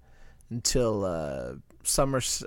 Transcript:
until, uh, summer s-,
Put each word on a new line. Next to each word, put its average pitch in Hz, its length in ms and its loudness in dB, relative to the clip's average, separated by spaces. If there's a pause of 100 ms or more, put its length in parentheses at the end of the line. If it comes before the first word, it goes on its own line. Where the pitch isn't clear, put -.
(500)
until, 113 560 2
uh, 71 480 -2 (300)
summer 139 360 2
s-, - 280 -2